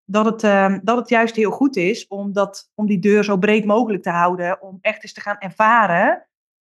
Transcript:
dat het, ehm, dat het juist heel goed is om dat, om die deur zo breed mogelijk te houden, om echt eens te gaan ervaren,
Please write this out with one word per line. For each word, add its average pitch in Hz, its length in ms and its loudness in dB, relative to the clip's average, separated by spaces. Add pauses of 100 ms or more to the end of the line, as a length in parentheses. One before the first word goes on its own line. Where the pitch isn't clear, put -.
dat 214 200 0
het, 226 180 -2
ehm, 196 400 2
dat 226 140 0
het 240 120 -6
juist 226 260 2
heel 214 160 0
goed 277 240 -2
is 185 320 -2
om 202 260 -10
dat, 196 420 -4
om 214 100 -4
die 202 140 0
deur 208 240 2
zo 202 140 -2
breed 208 280 2
mogelijk 214 380 0
te 190 60 -4
houden, 175 520 0
om 190 200 -20
echt 214 220 -6
eens 208 100 -20
te 214 80 -20
gaan 208 180 -8
ervaren, 220 880 2 (340)